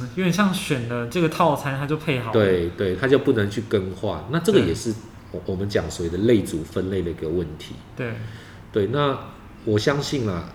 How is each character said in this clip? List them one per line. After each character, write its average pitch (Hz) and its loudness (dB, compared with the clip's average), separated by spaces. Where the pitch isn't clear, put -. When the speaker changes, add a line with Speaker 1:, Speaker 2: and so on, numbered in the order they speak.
Speaker 1:
有 185 0
点 175 4
像 190 4
选 123 -2
了 120 -2
这 143 -2
个 165 4
套 160 4
餐， 135 -2
他 139 -4
就 151 0
配 147 0
好 113 -4
了。 110 -4
Speaker 2:
对， 92 4
对， 92 0
他 131 -2
就 131 6
不 - 2
能 104 2
去 104 -6
更 95 0
换。 87 -4
那 156 -2
这 190 0
个 196 8
也 87 2
是 - -4
Speaker 1:
对。 107 -4
Speaker 2:
我， 87 -8
我 98 -2
们 98 -2
讲 101 0
所 85 -4
谓 82 -2
的 90 -2
类 110 6
组 78 -4
分 92 -4
类 98 0
的 85 -2
一 80 -4
个 80 -6
问 82 0
题。 - -14
Speaker 1:
对。 120 -6
Speaker 2:
对， 98 2
那 139 2
我 104 4
相 143 2
信 139 -2
啦 85 -4